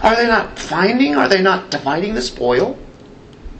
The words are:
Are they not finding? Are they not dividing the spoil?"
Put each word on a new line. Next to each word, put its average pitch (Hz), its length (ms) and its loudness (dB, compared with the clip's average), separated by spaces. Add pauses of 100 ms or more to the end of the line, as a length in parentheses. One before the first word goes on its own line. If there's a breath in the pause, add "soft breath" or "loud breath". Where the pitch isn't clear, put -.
Are 220 120 4
they 233 140 2
not 220 300 0
finding? 240 580 0
Are 254 120 2
they 190 140 2
not 185 280 0
dividing 160 440 -2
the 127 80 -2
spoil?" 131 540 -2 (840)